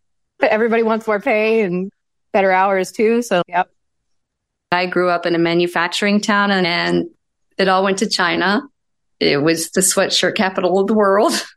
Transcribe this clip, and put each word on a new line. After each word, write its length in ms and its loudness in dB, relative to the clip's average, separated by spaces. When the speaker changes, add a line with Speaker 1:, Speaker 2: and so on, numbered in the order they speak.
Speaker 1:
But 120 2
everybody 320 0
wants 240 -2
more 140 -2
pay 420 0
and 280 -4
better 180 2
hours 420 0
too. 300 0
So, 240 -2
yep. 240 -2
Speaker 2:
I 140 0
grew 240 0
up 160 -2
in 80 0
a 40 0
manufacturing 800 0
town 300 0
and, 160 0
and 440 -2
it 100 2
all 160 2
went 140 0
to 100 -2
China. 540 0
It 200 2
was 300 0
the 100 -2
sweatshirt 540 0
capital 460 0
of 60 0
the 80 0
world. 380 2